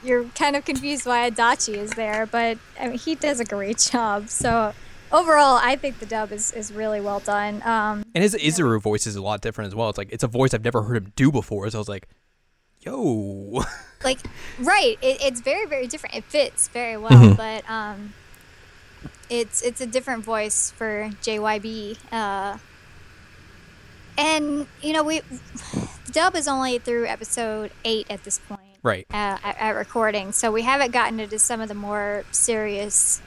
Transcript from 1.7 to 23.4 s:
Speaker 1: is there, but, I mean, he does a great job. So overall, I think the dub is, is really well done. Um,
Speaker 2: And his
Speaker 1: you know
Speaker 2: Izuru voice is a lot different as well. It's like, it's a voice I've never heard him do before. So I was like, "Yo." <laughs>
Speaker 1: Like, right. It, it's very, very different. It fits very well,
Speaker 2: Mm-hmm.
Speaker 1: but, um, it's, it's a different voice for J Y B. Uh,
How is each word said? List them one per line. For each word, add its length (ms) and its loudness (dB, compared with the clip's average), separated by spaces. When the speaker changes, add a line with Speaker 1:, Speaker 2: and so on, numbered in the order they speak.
Speaker 1:
is 160 -6
there, 340 -2
but, 320 0
I 120 -6
mean, 80 -6
he 180 -4
does 240 -2
a 60 -2
great 320 -4
job. 520 0
So 440 0
overall, 500 8
I 160 2
think 220 -6
the 60 -10
dub 280 -4
is, 180 -4
is 220 -10
really 260 -2
well 220 -2
done. 420 -2
Um, 400 0
Speaker 2:
And 100 2
his 100 4
Speaker 1:
you 60 -4
know 40 -2
Speaker 2:
Izuru 40 0
voice 260 0
is 80 -6
a 60 -6
lot 200 -4
different 280 -6
as 60 -10
well. 140 -2
It's 80 -6
like, 140 -8
it's 120 -2
a 40 2
voice 260 4
I've 120 -2
never 180 2
heard 140 0
him 180 -6
do 160 6
before. 380 -2
So 80 -6
I 20 -4
was 100 -6
like, 200 -10
"Yo." 880 -4
<laughs> 60 -12
Speaker 1:
Like, 160 -2
right. 420 4
It, 200 2
it's 200 0
very, 240 -2
very 220 -4
different. 280 -8
It 100 -8
fits 440 0
very 280 -6
well, 140 4
Speaker 2:
Mm-hmm. 240 12
Speaker 1:
but, 340 -6
um, 440 -8
it's, 320 -2
it's 200 -4
a 60 -6
different 380 -4
voice 460 -2
for 380 -6
J 180 -2
Y 200 0
B. 380 -10
Uh, 460 -4